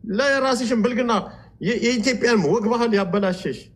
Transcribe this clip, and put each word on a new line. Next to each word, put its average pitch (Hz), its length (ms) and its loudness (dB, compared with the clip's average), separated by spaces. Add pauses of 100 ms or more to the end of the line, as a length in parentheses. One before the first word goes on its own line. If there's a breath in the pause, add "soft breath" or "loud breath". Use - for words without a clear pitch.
ለራስሽን 262 720 0
ብልግና 240 320 0 (480 loud breath)
የ-፣ 208 200 -2
የኢትዮጵያን 233 640 2
ወግ 202 200 2
ባህል 233 280 0
ያበላሸሽ፣ 185 640 -2 (180)